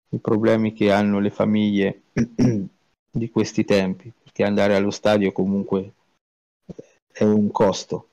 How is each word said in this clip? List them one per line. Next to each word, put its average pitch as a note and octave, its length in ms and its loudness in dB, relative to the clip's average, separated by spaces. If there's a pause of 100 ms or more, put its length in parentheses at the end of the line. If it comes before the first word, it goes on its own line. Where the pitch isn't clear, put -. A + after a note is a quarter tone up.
i - 100 -6
problemi A2 540 0
che G#2 180 2
hanno G2+ 280 2
le G2+ 120 0
famiglie G#2 720 0 (100)
<clears throat> - 960 -4
di A#2 180 -6
questi G#2+ 360 -2
tempi, F#2+ 460 -2 (120)
perché - 200 -6
andare G2+ 320 2
allo G2+ 160 0
stadio G#2 400 0
comunque G2 600 -4 (1160)
è - 140 -4
un G#3 260 2
costo. - 600 -2